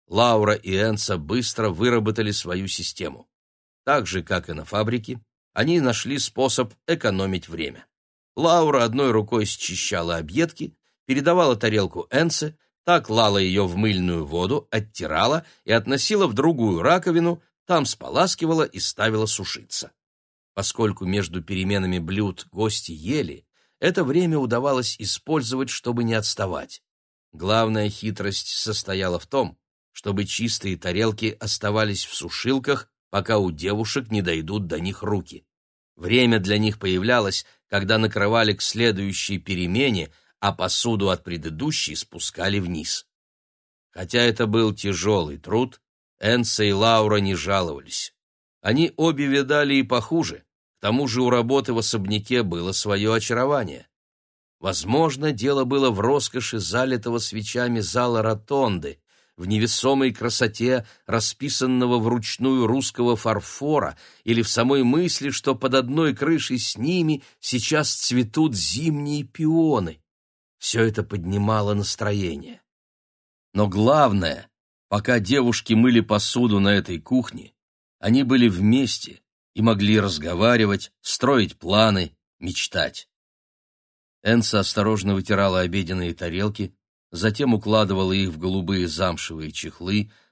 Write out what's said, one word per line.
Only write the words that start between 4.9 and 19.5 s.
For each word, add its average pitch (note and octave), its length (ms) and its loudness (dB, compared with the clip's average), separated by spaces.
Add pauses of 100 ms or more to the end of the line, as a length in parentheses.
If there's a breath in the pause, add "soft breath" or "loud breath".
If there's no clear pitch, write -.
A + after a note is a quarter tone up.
они D#3+ 260 2
нашли C3 380 -2
способ B2+ 560 -2 (140)
экономить F#2+ 600 -2
время. D#2 380 -10 (500)
Лаура D#3 480 4
одной B2 280 2
рукой A2 340 2
счищала F2 720 -4
объедки, G#2 580 -4 (300)
передавала C#3+ 500 4
тарелку G#2 560 0
Энсе, D3+ 460 0 (260)
та F3 180 4
клала A2 360 4
ее F#2+ 300 2
в F2 80 -6
мыльную F2+ 500 0
воду, F2+ 460 -2
оттирала G#2+ 720 -2 (200 soft breath)
и - 60 -4
относила C3+ 560 2
в A#2 60 -4
другую A#2 480 2
раковину, E3+ 600 2 (240 soft breath)
там D#3+ 200 2
споласкивала D#3+ 760 0
и - 160 -6
ставила A2 460 -2
сушиться. - 640 -8 (640)